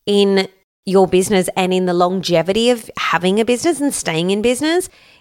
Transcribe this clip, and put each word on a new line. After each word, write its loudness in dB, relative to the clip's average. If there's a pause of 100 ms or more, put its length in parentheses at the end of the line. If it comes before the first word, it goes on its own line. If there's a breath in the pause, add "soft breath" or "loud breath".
in 2 (360)
your 4
business 2
and 0
in 0
the 0
longevity 0
of -4
having 0
a 2
business 0
and -2
staying -4
in -2
business 0 (320 soft breath)